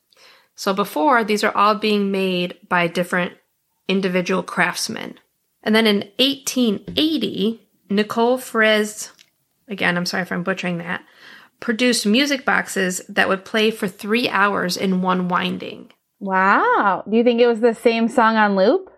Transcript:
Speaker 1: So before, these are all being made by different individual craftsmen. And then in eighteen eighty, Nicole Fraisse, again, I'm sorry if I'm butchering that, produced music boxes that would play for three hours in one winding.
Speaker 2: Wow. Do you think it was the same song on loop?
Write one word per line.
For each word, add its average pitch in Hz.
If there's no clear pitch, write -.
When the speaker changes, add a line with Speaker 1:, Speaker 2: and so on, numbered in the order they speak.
Speaker 1:
So -
before, 233
these 208
are -
all 208
being 202
made 185
by 175
different 175
individual 185
craftsmen. -
And 214
then 226
in 202
eighteen 254
eighty, 226
Nicole 233
Fraisse, 214
again, 180
I'm 175
sorry 185
if 175
I'm 180
butchering 180
that, 175
produced 240
music 262
boxes 185
that 196
would 190
play 220
for 220
three 220
hours 190
in 190
one 185
winding. 180
Speaker 2:
Wow. 202
Do 202
you 233
think 233
it 247
was 233
the 226
same 226
song 220
on 208
loop? 240